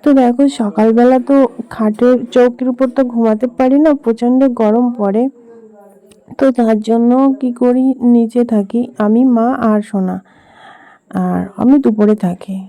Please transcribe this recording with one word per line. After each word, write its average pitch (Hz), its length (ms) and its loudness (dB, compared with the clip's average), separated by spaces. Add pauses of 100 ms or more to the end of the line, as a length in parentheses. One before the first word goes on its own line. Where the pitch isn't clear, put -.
তো 294 100 2
দেখো 254 340 2
সকালবেলা 233 720 2
তো 269 280 2 (220)
খাটের 233 560 0
চৌকির 247 440 0
উপর 254 200 -2
তো 262 140 -2
ঘুমাতে 233 440 -2
পারি 254 320 0
না, 302 140 4
প্রচণ্ড 254 540 0
গরম 233 460 0
পড়ে। 226 360 -2 (1080)
তো 269 140 2
তার 226 280 0
জন্য 240 600 2
কি 254 120 -4
করি, 254 500 0
নিচে 240 420 2
থাকি 233 440 -2 (100)
আমি, 220 280 2
মা 233 280 0
আর 214 280 0
সোনা। 190 420 -6 (920)
আর 180 320 -4 (120)
আমি 254 220 2
দুপুরে 214 360 0
থাকি 190 540 -8